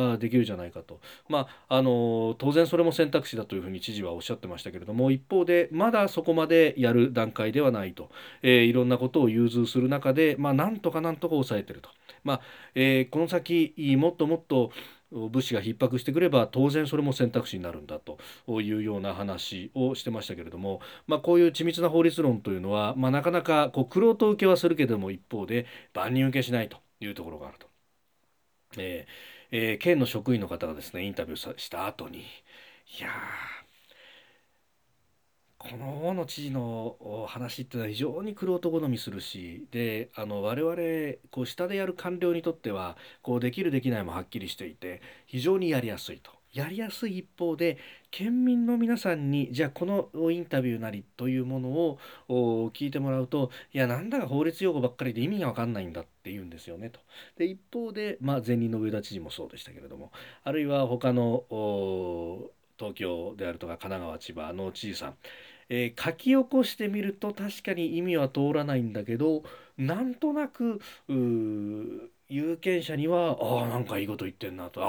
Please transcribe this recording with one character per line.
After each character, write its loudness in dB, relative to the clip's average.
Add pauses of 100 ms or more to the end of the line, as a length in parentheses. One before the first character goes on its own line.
(160)
ー、 0
で -2
き 4
る 8
じ -4
ゃ -4
な -8
い -12
か -14
と。 -18 (260)
ま 0 (200)
あ、 4
あ 8
の 4 (420)
ー、 -4
当 2
然 6
そ 2
れ 6
も 4
選 2
択 2
肢 -8
だ -4
と -6
い -2
う -4
ふ -8
う -6
に -8
知 -8
事 -4
は -4
お -6
っ -10
し -6
ゃ -4
っ -6
て -12
ま -10
し -12
た -10
け -10
れ -12
ど -6
も、 4
一 0
方 4
で、 6
ま 2
だ 4
そ -2
こ 4
ま 2
で 8
や 4
る 6
段 0
階 -2
で 2
は 6
な 0
い -6
と。 -14 (340)
え 10
ー、 10
い 8
ろ 4
ん 4
な 4
こ 0
と 4
を 8
融 6
通 2
す -2
る 4
中 2
で、 6
ま 2
あ、 6
な 4
ん -2
と -2
か -2
な 0
ん -6
と -2
か -8
抑 2
え -4
て -14
る -16
と。 -20 (340)
ま 0
あ、 -4 (340)
え 6
ー、 -2
こ -2
の 2
先、 2 (240)
も 6
っ -2
と 2
も 2
っ -4
と 2 (400)
物 -2
資 -4
が 0
逼 -4
迫 2
し -8
て -2
く 0
れ 4
ば、 4
当 4
然 0
そ -4
れ 2
も 2
選 0
択 -2
肢 -8
に -8
な -6
る -12
ん -16
だ -10
と -14 (440)
い -2
う 0
よ -2
う -4
な -4
話 -8
を 0
し -8
て -6
ま -4
し -10
た -10
け -10
れ -14
ど -12
も、 -4 (260)
ま 0
あ、 -10
こ 4
う 8
い 8
う 8
緻 0
密 -2
な 4
法 4
律 4
論 4
と -4
い -2
う -6
の -4
は、 0
ま 2
あ、 4
な 4
か 2
な 2
か 4
こ 2
う、 -4
玄 6
人 4
受 2
け 4
は 8
す 4
る 4
け 4
れ 4
ど 2
も、 -4
一 -10
方 -4
で -2 (280)
万 -2
人 4
受 0
け 2
し -4
な 0
い -8
と -18 (240)
い -6
う -6
と -12
こ -12
ろ -12
が -14
あ -18
る -20
と。 -20 (1120)
え -8 (460)
ー、 0
え 0
ー、 -2
県 4
の 4
職 0
員 2
の -4
方 -6
が -8
で -12
す -16
ね、 -6
イ -6
ン -8
タ -6
ビ -10
ュ -8
ー -10
さ-、 -10
し -12
た -6
後 -10
に、 -16
い -18 (760)
や -8
ー、 -10 (2000)
こ -12
の -6
大 -2
野 -4
知 -12
事 -6
の -6
お -10
話 -10
っ -12
て -10
い -4
う -4
の -
は -4
非 -8
常 -4
に -8
玄 -2
人 -2
好 0
み 0
す -10
る -8
し、 -14
で、 -4
あ -8
の、 -6
我 -2
々、 -4 (100)
こ -6
う、 -4
下 -4
で -4
や -2
る -4
官 -6
僚 2
に -2
と -2
っ -10
て -6
は、 -6 (240)
こ -2
う、 0
で 0
き -4
る 0
で 2
き 2
な 0
い -2
も -6
は -6
っ -12
き -10
り -8
し -10
て -12
い -12
て、 -14 (240)
非 -6
常 2
に 0
や 2
り -2
や -6
す -12
い -18
と。 -20 (200)
や -6
り -8
や -6
す -6
い -6
一 -14
方 -2
で、 0 (320)
県 0
民 4
の 2
皆 2
さ 0
ん 0
に、 2
じ 0
ゃ 2
あ -8
こ -6
の 0
イ -2
ン -8
タ 0
ビ 0
ュ -2
ー -10
な -6
り -8 (100)
と -4
い 0
う -2
も -4
の -4
を、 0 (280)
お、 2
聞 -6
い -6
て -4
も 0
ら 0
う -4
と、 0 (200)
「い -6
や、 4
な 0
ん -8
だ -2
か -2
法 0
律 -2
用 2
語 -2
ば 2
っ -12
か -6
り -2
で -4
意 0
味 -2
が -2
わ -2
か -2
ん -2
な -4
い -6
ん -10
だ」 -8
っ -16
て -16
言 -10
う -12
ん -14
で -16
す -20
よ -14
ね -12
と。 -20 (380)
で、 0
一 -6 (120)
方 -6
で、 -6
ま -2
あ、 -2
前 2
任 0
の -2
上 -2
田 -4
知 -14
事 -10
も -12
そ -12
う -14
で -20
し -18
た -20
け -20
れ -20
ど -18
も、 -18 (320)
あ -2
る 0
い 0
は 2
他 0
の、 2
お、 -4 (280)
東 -10
京 -6
で -6
あ -4
る -12
と -12
か -8
神 -8
奈 -6
川、 -8
千 -16
葉 -10
の -6
知 -12
事 -8
さ -10
ん、 -16 (540)
え -2
ー、 -8
書 0
き -10
起 6
こ 2
し -6
て -4
み -2
る -4
と -6
確 -8
か -4
に -2
意 0
味 0
は 2
通 0
ら 0
な 0
い 2
ん -2
だ -6
け -2
ど、 2 (340)
な 0
ん -4
と -2
な -2
く、 -4 (260)
う -4
ー、 -2 (180)
有 -4
権 -2
者 -6
に 0
は、 2
「あ 0
ー、 -2
な -2
ん -2
か -6
い -2
い -4
こ -6
と -6
言 -8
っ -20
て -8
ん -10
な」 -10
と、 -6